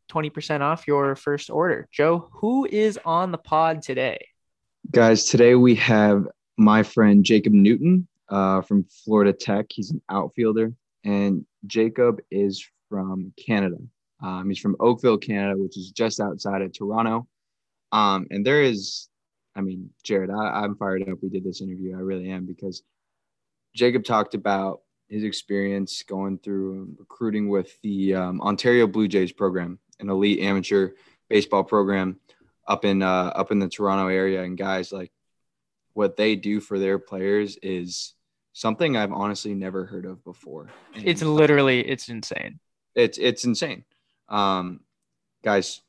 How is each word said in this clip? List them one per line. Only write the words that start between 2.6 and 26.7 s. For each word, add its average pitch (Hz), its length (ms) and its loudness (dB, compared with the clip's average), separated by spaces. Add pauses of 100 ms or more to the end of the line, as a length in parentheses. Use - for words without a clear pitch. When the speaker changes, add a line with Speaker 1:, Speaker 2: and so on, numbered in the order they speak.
Speaker 1:
is 208 400 0
on 175 260 0
the 165 60 -6
pod 160 420 0
today? 127 460 -4 (640)
Speaker 2:
Guys, 113 340 6
today 120 300 8
we 123 220 8
have 104 500 4 (320)
my 107 240 8
friend 104 420 6
Jacob 107 300 6
Newton, 139 520 6 (220)
uh, 95 320 0
from 98 240 0
Florida 104 480 2
Tech. 104 380 -2
He's 98 200 -8
an 160 200 -6
outfielder, 110 640 -2 (300)
and 101 420 0 (200)
Jacob 113 540 0 (100)
is 98 320 -2 (280)
from 95 480 -6
Canada. 98 400 -2 (440)
Um, 92 280 -8
he's 92 80 -4
from 101 220 -2
Oakville, 113 380 2
Canada, 98 400 -4
which 98 200 -6
is 95 140 -12
just 113 280 -4
outside 98 400 -6
of 92 140 -8
Toronto. 113 520 -4 (640)
Um, 101 400 0
and 101 140 -4
there 143 180 2
is, 113 460 -4 (460)
I 98 60 -10
mean, 92 300 -8 (120)
Jared, 95 280 -2
I, 104 320 -4
I'm 101 140 -4
fired 95 340 -4
up. 87 120 -8
We 95 60 -8
did 92 160 -6
this 92 160 -10
interview. 92 340 -10
I 92 60 -12
really 95 300 -8
am, 92 160 -10
because 92 360 -12 (920)
Jacob 120 280 0
talked 107 300 -2
about 98 480 -4 (280)
his 107 160 -8
experience 98 800 -6
going 98 360 -8
through 95 600 -8